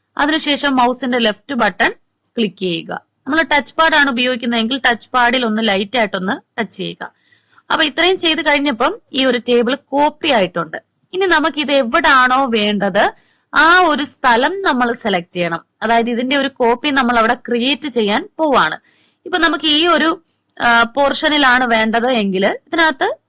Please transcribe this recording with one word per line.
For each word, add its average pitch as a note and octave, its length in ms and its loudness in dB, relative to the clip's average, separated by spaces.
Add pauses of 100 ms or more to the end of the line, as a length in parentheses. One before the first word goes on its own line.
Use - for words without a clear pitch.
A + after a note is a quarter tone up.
(180)
അതിനുശേഷം C#4+ 580 0
മൗസിന്റെ B3 420 0
ലെഫ്റ്റ് A#3 380 -2
ബട്ടൺ A3+ 340 0 (480)
ക്ലിക്ക് F#3+ 200 -4
ചെയ്യുക. F3 440 -6 (260)
നമ്മൾ D4+ 140 0
ടച്ച് D4 340 -2
പാഡ് D#4+ 200 2
ആണ് C#4+ 140 4
ഉപയോഗിക്കുന്നതെങ്കിൽ A#3+ 760 -2
ടച്ച് A#3 280 -2
പാഡിൽ B3 320 2
ഒന്ന് A3 220 -2
ലൈറ്റ് G3+ 300 -2
ആയിട്ടൊന്ന് G3+ 640 -4
ടച്ച് G3 160 -10
ചെയ്യുക. - 340 -12 (600)
അപ്പൊ D4+ 140 0
ഇത്രയും E4+ 320 0
ചെയ്ത് D#4+ 240 -2
കഴിഞ്ഞപ്പം C#4+ 580 0 (140)
ഈ C4 120 0
ഒരു B3 120 2 (120)
ടേബിൾ A#3+ 260 2
കോപ്പി D4 520 -2
ആയിട്ടുണ്ട്. F3+ 500 -2 (360)
ഇനി F#4 120 0
നമുക്ക് D#4+ 340 0
ഇത് C#4+ 120 -4
എവിടാണോ C4+ 760 2
വേണ്ടത് G#3 680 0 (420)
ആ D#4+ 240 6
ഒരു D4+ 240 2
സ്ഥലം C#4 580 0
നമ്മൾ B3 300 0
സെലക്ട് G3 440 -4
ചെയ്യണം. E3 300 -4 (180)
അതായത് A#3 260 2
ഇതിന്റെ B3 260 -2
ഒരു C#4 120 0
കോപ്പി B3 420 0
നമ്മൾ B3 300 0
അവിടെ A3 140 2
ക്രിയേറ്റ് B3 560 -4
ചെയ്യാൻ A3+ 480 -2
പോവാണ്. G#3+ 420 2 (460)
ഇപ്പൊ F4 120 -4
നമുക്ക് E4 280 0
ഈ D#4 220 2
ഒരു, D#4+ 360 0 (380)
ആ, A#3 220 4
പോർഷനിലാണ് C#4 800 2
വേണ്ടത് A3+ 420 0
എങ്കിൽ G3+ 380 0
ഇതിനകത്ത് E4+ 720 -2 (120)